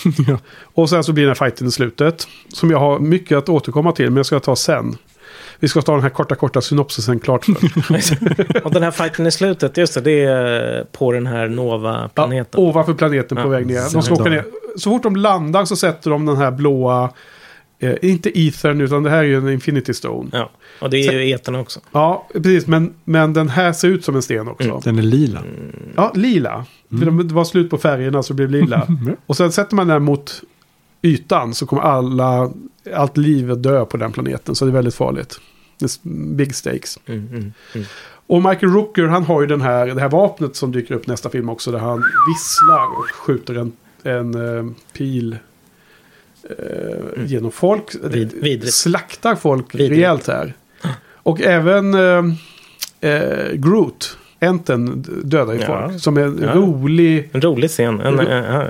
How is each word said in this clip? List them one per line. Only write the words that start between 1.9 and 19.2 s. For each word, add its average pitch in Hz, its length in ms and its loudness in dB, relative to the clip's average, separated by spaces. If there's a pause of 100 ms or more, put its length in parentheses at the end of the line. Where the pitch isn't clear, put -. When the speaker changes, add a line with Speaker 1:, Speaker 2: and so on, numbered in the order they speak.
Speaker 2:
som - 220 2
jag 147 80 4
har 143 200 2
mycket 156 380 2
att 139 120 0
återkomma 151 420 2
till, 127 140 0
men 123 120 2
jag 135 80 4
ska 147 140 0
ta 139 160 0
sen. 120 420 -2 (600)
Vi 156 80 2
ska 151 140 2
ta 151 120 0
den 139 80 2
här 135 80 2
korta, 139 260 -2
korta 135 260 0
synopsisen 123 580 0
klart 127 260 0
först. - 680 2 (260)
Speaker 3:
<laughs> 165 240 0
Och 156 80 -4
den 170 120 4
här 170 80 2
fighten 165 360 -2
i 160 40 4
slutet, 185 460 0
just - 160 2
det, 127 80 -2
det 147 220 4
är 120 680 0
på 123 200 0
den 123 160 -2
här 117 200 -2
Nova-planeten. 117 1120 -2
Speaker 2:
Ja, 180 80 6
ovanför 160 240 2
planeten 139 440 0
på 123 60 -2
Speaker 3:
Ja. 139 40 0
Speaker 2:
väg 127 200 0
ner. 123 140 -2
De 139 80 -4
ska 160 120 0
Speaker 1:
Så. 117 200 0
Speaker 2:
åka 170 80 2
ner. 151 140 0 (340)
Så 202 140 -4
fort 247 120 0
de 208 120 0
landar 190 500 2
så 202 100 -2
sätter 160 340 -2
de 151 160 0
den 147 120 0
här 135 140 2
blåa, 127 580 0 (720)
eh, 127 220 0
inte 185 460 0
ethern, 147 340 0
utan 143 220 0
det 151 60 0
här 156 80 4
är 160 60 4